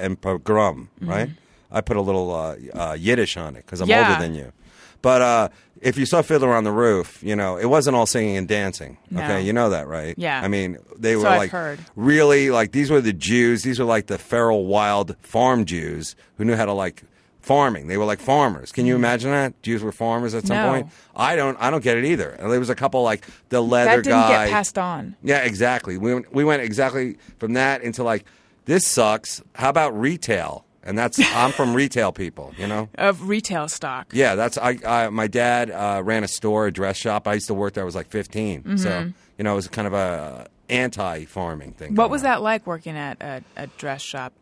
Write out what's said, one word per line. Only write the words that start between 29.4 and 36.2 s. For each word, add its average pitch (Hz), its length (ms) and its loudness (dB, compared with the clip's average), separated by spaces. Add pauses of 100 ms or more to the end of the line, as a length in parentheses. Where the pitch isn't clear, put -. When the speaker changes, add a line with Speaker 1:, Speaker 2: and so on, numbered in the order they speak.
Speaker 1:
How 131 120 0
about 143 320 0
retail? 110 640 -2 (220)
And 101 120 -4
that's, 120 200 -2 (160)
I'm 123 180 2
from 127 220 0
Speaker 2:
<laughs> 131 80 2
Speaker 1:
retail 117 300 0
people, 78 460 -10
you 92 80 -6
know? 107 300 -6
Speaker 2:
Of 190 300 0
retail 190 420 -4
stock. 135 440 -8
Speaker 1:
Yeah, 123 220 4
that's, 117 240 -2
I, 123 280 0
I, 117 220 2
my 110 200 -2
dad, 120 420 0
uh, 98 340 -2
ran 110 200 0